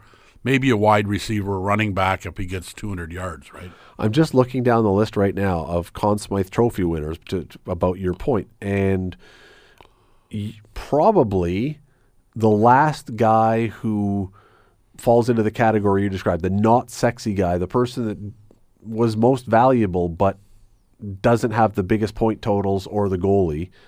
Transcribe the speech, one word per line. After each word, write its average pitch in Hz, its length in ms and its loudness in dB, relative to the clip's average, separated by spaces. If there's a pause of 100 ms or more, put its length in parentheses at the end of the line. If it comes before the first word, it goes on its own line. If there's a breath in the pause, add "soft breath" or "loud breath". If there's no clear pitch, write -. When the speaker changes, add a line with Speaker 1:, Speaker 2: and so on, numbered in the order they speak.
(440 soft breath)
Speaker 1:
maybe 131 280 2
a 113 40 2
wide 104 320 4
receiver, 101 520 -4
running 101 340 0
back 95 320 -2
if 87 140 -12
he 95 80 -8
gets 90 260 -10
two 107 160 -10
hundred 85 240 -10
yards, 90 400 -12
right? 90 180 -18 (280 loud breath)
Speaker 2:
I'm 107 120 0
just 151 220 0
looking 127 300 2
down 117 200 4
the 101 80 2
list 104 240 0
right 98 200 0
now 95 300 -2
of 85 280 -6
Conn 104 240 0
Smythe 98 320 -4
Trophy 113 340 -2
winners 82 360 -4 (100)
to, 90 140 -6
to, - 240 -20
about 92 320 -2
your 90 160 -4
point, 120 340 -4 (100)
and 98 560 -2 (1160 soft breath)
y-, 104 220 -8 (180)
probably 131 1080 0 (540)
the 110 140 2
last 123 680 4
guy 113 520 2
who 101 640 -4 (640 soft breath)
falls 117 320 4
into 117 140 2
the 107 80 0
category 104 500 2
you 101 80 0
described, 92 320 -2
the 92 80 -2
not 113 400 2
sexy 113 460 -4
guy, 90 240 0
the 87 80 -4
person 123 400 -2
that 104 100 -8 (640)
was 113 340 -2
most 123 300 2
valuable 107 640 2
but 95 300 0 (800)
doesn't 117 300 2
have 110 240 2
the 101 80 0
biggest 107 320 -2
point 110 260 -2
totals 98 460 -2
or 101 220 -2
the 95 80 -2
goalie, 90 520 0 (180 soft breath)